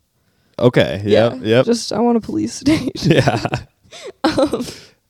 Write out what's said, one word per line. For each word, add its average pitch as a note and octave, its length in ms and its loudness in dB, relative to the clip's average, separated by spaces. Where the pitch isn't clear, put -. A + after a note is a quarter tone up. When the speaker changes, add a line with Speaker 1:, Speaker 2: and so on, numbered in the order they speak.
Speaker 1:
Okay. G2 460 2
Speaker 2:
Yeah. A2 280 4
Speaker 1:
Yep. - 100 -12
Yep. A2+ 220 2
Speaker 2:
Just, A3+ 280 -2
I - 60 -4
want A#3 180 2
a G#3+ 40 0
police - 320 -6
<laughs> - 80 -14
state. C#4+ 340 0
Speaker 1:
<laughs> - 100 -10
Yeah. C#3 380 2
Speaker 2:
Um, C#4+ 420 -2